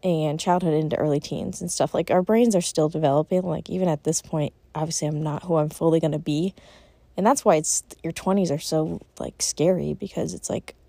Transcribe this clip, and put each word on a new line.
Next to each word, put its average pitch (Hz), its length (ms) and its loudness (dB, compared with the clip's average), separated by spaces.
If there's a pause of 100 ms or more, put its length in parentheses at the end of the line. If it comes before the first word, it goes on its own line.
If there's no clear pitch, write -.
And 156 360 2
childhood 175 360 2
into 156 200 0
early 147 240 2
teens - 400 -6
and 175 120 -6
stuff. - 240 -2
Like, - 160 0
our 180 100 4
brains 220 340 4
are 175 60 4
still 156 260 0
developing. 156 540 2
Like, 175 260 -6
even 185 200 0
at 151 160 0
this - 180 -2
point, 151 320 -4 (220)
obviously, 156 320 -4
I'm 151 160 -2
not 151 180 -4
who 180 140 -2
I'm 151 140 2
fully 160 300 2
gonna 156 200 -2
be. 156 340 -2 (640)
And 185 80 0
that's 269 180 2
why 190 120 6
it's, - 260 -2 (220)
your 165 100 -6
twenties 190 380 0
are 147 80 -2
so, 160 420 -2 (160)
like, - 240 -8
scary, 151 540 0
because 170 400 -6
it's - 160 -8
like - 240 -8 (140)